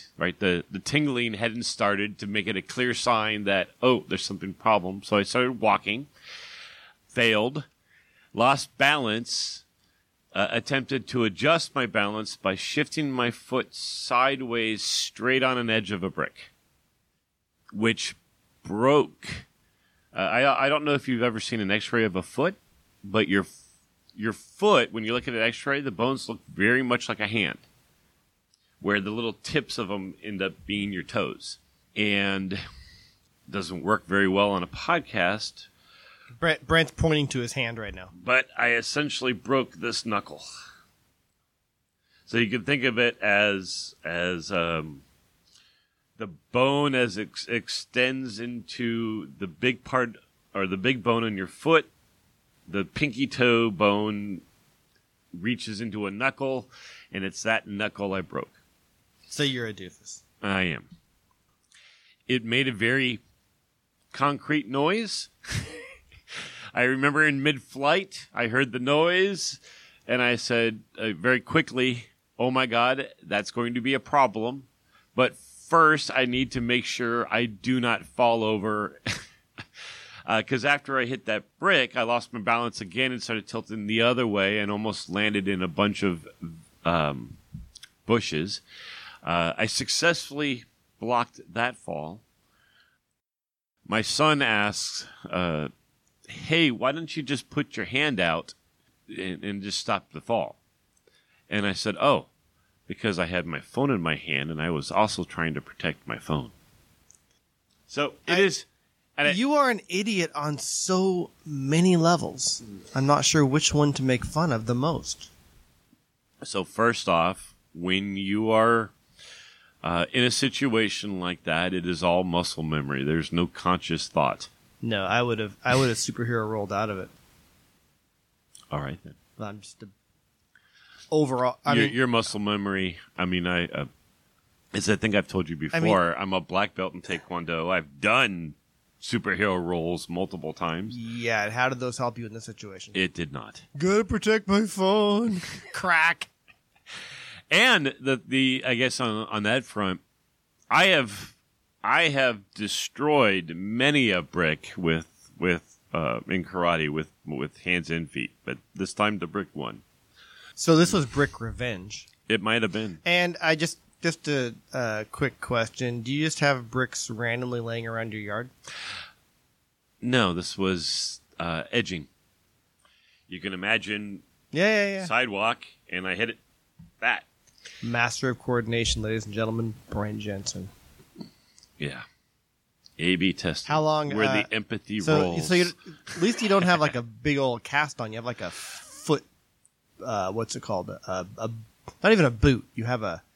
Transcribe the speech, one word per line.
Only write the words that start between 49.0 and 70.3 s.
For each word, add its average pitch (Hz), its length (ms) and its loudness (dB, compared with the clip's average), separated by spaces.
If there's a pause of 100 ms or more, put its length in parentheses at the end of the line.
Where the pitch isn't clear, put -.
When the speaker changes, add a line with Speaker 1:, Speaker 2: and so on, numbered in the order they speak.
Speaker 1:
the 95 80 -6
big 110 380 -2
part, 120 320 -2 (380)
or 98 120 0
the 92 120 -2
big 120 240 0
bone 113 220 2
in 107 120 -4
your 95 100 -4
foot, 160 440 2 (760)
the 98 180 -2
pinky 131 420 -2
toe 117 440 2
bone 104 720 0 (1000)
reaches 110 420 -6
into 104 260 -6
a 98 40 -6
knuckle, 131 580 -4 (440)
and 98 100 -6
it's 95 200 -6
that 110 260 0
knuckle 101 460 -4
I 92 80 -2
broke. - 380 -10 (680)
Speaker 2:
So - 140 -6
you're 127 240 -2
a 107 80 -8
doofus. - 480 -18 (200)
Speaker 1:
I 95 200 0
am. 69 260 -4 (1400)
It 123 160 0
made 131 240 0
a 127 40 0
very 120 460 0 (920)
concrete 143 560 0
noise. 175 600 -2 (140)
<laughs> - 1300 -12
I 120 80 4
remember 139 440 4
in 139 160 2
mid-flight, 147 920 0
I 120 120 0
heard 123 260 2
the 127 60 -4
noise, 170 800 2 (480)
and 123 160 2
I 123 140 4